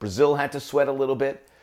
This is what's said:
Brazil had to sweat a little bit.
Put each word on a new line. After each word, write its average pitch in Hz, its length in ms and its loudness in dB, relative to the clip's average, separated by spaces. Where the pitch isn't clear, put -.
Brazil 120 340 2
had 143 180 -2
to 143 60 -8
sweat 139 300 0
a 139 40 -2
little 135 220 0
bit. 131 340 -4